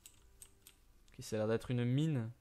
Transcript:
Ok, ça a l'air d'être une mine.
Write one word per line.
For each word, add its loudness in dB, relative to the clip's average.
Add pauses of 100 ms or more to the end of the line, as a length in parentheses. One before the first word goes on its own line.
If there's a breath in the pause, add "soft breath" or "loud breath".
(1120)
Ok, -16
ça -4
a 0
l'air 2
d'être 0
une 2
mine. 2 (120)